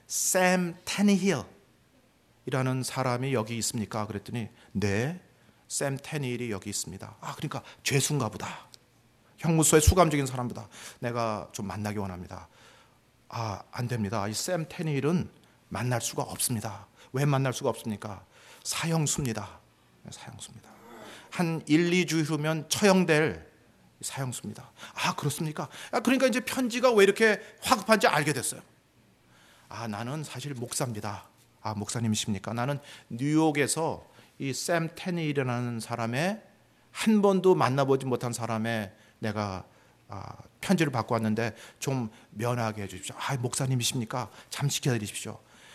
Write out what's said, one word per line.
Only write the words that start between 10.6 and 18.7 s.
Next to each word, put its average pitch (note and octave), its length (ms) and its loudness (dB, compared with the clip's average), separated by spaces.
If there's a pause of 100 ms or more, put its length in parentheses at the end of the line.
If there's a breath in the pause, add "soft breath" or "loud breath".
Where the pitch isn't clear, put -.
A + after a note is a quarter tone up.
내가 A#2 540 -2
좀 G#2 140 -6
만나기 G#2 320 -4
원합니다." F2+ 500 -10 (800 soft breath)
"아, A2 420 -6
안 A#2+ 160 -4
됩니다. G#2 400 -2
이 A2 60 -4
샘 E3+ 340 -4
테니힐은 D3 600 0 (400 soft breath)
만날 A#2 320 -2
수가 - 220 -4
없습니다." G#2+ 640 -6 (240 soft breath)
"왜 C3+ 140 0
만날 C3+ 280 2
수가 C3+ 180 -2
없습니까?" G#2 520 -8 (400 loud breath)
"사형수입니다." C#3 960 -2 (440)